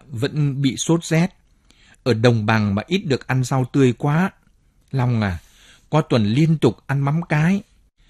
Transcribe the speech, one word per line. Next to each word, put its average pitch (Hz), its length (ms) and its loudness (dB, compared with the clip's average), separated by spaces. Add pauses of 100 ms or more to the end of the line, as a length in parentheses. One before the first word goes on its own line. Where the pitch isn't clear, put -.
vẫn 143 540 -4
bị 135 140 0
sốt 165 280 -2
rét. 165 240 0 (720)
Ở 123 120 0
đồng 113 320 2
bằng 107 280 2
mà 104 120 -2
ít 180 120 0
được 151 280 -4
ăn 131 180 0
rau 131 200 -2
tươi 131 280 2
quá. 151 380 -2 (600)
Long 123 300 -2
à, 95 180 -2 (520)
có 151 100 2
tuần 123 240 0
liên 151 340 2
tục 131 180 2 (100)
ăn 139 140 -2
mắm 143 280 -2
cái. 165 340 0 (480)